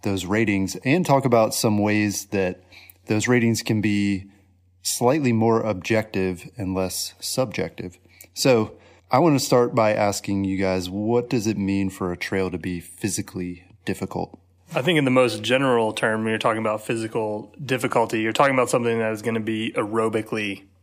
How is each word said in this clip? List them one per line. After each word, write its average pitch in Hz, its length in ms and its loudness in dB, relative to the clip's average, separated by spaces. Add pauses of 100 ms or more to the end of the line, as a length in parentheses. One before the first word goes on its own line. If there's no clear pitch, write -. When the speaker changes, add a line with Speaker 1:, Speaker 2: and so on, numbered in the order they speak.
Speaker 1:
those 98 240 -2
ratings, 98 580 0
and 156 220 2
talk 139 180 4
about 113 300 4
some 104 240 2
ways 104 480 0
that 92 360 -2 (440)
those 107 200 0
ratings 117 360 2
can 110 180 0
be 101 460 0 (560)
slightly 127 500 2
more 113 300 4
objective 95 960 -4
and 92 160 -4
less 92 460 -4
subjective. 92 800 -6 (360)
So 117 400 2 (360)
I 123 80 4
want 156 220 6
to - 40 -4
start 123 300 2
by 107 200 4
asking 101 500 -2
you 95 140 -2
guys, 92 320 0
what 113 400 0
does 113 160 0
it 107 100 0
mean 98 320 0
for 92 240 -4
a 85 60 -8
trail 95 320 -2
to 90 80 -6
be 87 200 -6
physically 90 840 -8 (220)
difficult? - 520 -6 (360)
Speaker 2:
I 135 80 0
think 160 160 2
in 143 80 2
the 127 40 2
most 120 320 2
general 117 520 2
term, 110 260 0
when 110 80 -2
you're 110 100 0
talking 110 220 0
about 107 240 -2
physical 113 680 -6 (100)
difficulty, 120 560 0
you're 110 140 0
talking 139 200 4
about 127 140 2
something 117 300 0
that 110 140 -2
is 107 100 -8
gonna 113 180 -2
be 110 320 -4
aerobically 107 920 -2 (180)